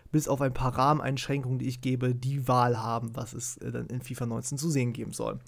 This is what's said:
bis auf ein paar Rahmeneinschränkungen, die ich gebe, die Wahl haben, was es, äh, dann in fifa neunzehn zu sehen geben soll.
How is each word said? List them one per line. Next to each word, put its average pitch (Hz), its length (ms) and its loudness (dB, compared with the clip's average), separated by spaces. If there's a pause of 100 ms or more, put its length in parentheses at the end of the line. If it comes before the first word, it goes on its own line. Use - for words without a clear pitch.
(140)
bis 151 160 4
auf 139 100 2
ein 135 140 2
paar 127 240 0
Rahmeneinschränkungen, 131 840 2
die 123 80 -2
ich 127 140 -4
gebe, 127 340 2
die 131 320 -2
Wahl 123 340 4
haben, 117 320 -2
was 123 200 -8
es, - 240 -8
äh, - 160 -8
dann 120 140 -4
in 123 120 -4
fifa 123 260 -6
neunzehn 117 320 -4
zu 151 120 -2
sehen 127 240 2
geben 117 180 -8
soll. 110 360 -4